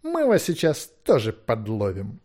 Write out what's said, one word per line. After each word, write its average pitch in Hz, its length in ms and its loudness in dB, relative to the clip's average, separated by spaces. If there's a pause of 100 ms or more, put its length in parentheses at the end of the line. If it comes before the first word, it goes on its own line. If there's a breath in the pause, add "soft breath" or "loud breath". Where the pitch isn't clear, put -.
«мы 320 240 -2
вас 208 180 4
сейчас 160 460 -2 (140)
тоже 110 280 2
подловим». 104 920 -4